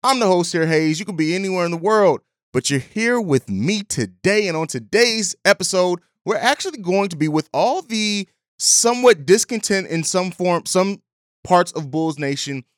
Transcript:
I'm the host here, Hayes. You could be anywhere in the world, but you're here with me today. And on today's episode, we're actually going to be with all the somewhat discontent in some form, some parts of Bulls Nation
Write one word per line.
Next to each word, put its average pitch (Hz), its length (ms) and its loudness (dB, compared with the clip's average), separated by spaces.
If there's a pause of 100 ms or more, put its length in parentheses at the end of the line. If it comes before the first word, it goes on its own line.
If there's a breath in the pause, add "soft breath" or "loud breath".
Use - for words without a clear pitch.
I'm 262 160 2
the 233 80 2
host 180 240 2
here, 160 160 0
Hayes. 160 320 2
You 202 60 -8
could 185 140 -8
be 156 160 0
anywhere 185 320 -2
in 170 60 -4
the 170 40 -6
world, 185 460 2 (320)
but 123 160 -2
you're 139 100 0
here 233 400 -2
with 147 300 -2
me 151 320 -2
today. 190 680 -2
And 165 80 -4
on 160 100 -2
today's 208 800 -2
episode, 180 560 2 (240)
we're 220 120 -2
actually 302 420 -2
going 196 320 0
to 170 60 -12
be 151 120 0
with 151 240 -2
all 240 300 0
the 214 440 -4 (320)
somewhat 233 680 4
discontent 202 640 2
in 165 160 -2
some 185 260 -2
form, 175 340 0
some 190 380 0 (420)
parts 180 280 2
of 147 180 -8
Bulls 156 280 -2
Nation 139 460 -6 (140)